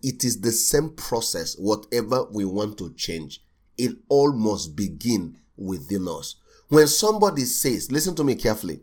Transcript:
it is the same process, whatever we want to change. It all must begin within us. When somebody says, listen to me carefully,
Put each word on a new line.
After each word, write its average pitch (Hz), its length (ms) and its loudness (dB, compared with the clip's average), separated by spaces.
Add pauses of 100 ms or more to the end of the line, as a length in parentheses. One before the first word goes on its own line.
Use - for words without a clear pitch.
it 131 220 -2
is 113 160 0
the 117 100 0
same 147 400 0
process, - 640 -6
whatever 107 800 -2
we 104 120 -2
want 104 340 -4
to 85 160 -10
change. 80 500 -8 (340)
It 123 180 -2 (120)
all 139 240 6
must 98 420 -2
begin 92 640 -2 (200)
within 92 520 -6
us. 76 260 -10 (340)
When 151 200 8
somebody 202 560 4
says, 123 480 -2
listen 160 240 0
to 156 80 0
me 131 100 2
carefully, 104 480 -2